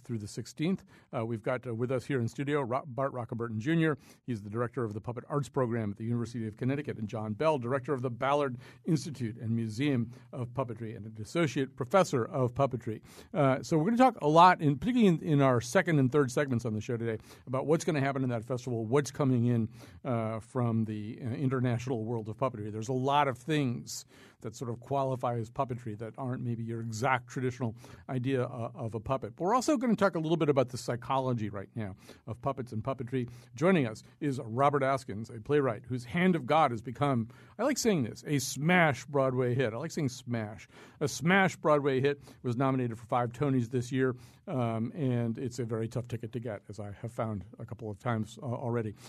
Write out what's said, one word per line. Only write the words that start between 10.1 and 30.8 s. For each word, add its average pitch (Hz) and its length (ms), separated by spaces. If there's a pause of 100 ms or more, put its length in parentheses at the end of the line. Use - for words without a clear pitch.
of 123 200
Puppetry, 113 440
and 107 100
an 110 160
associate 143 540
professor 135 480
of 123 300
puppetry. 120 460 (320)
Uh, 139 300
so 160 160
we're 151 60
gonna 233 120
talk 254 240
a 147 80
lot, 170 320
in, 147 160
particularly 233 300
in, 165 160
in 143 180
our 127 200
second 165 380
and 131 140
third 143 180
segments 131 360
on 107 80
the 107 60
show 120 160
today, 113 200 (300)
about 131 200
what's 156 180
gonna 147 160
happen 135 220
in 131 60
that 117 160
festival, 120 400
what's 135 260
coming 127 360
in, 117 220 (360)
uh, 113 360
from 117 440
the, 107 400
uh, 117 60
international 127 760
world 113 240
of 107 80
puppetry. 110 340
There's 107 180
a 135 40
lot 139 360
of 127 100
things 139 640 (380)
that 110 140
sort 123 140
of 117 100
qualify 131 560
as 113 140
puppetry 120 480
that 113 180
aren't 131 260
maybe 117 220
your 113 160
exact 117 480
traditional 123 480 (320)
idea, 131 360
uh, 120 300
of 117 200
a 113 60
puppet. 117 360
But 160 80
we're 202 100
also 277 220
gonna 233 180
talk 196 200
a 175 40
little 160 200
bit 151 100
about 131 220
the 120 80
psychology 123 720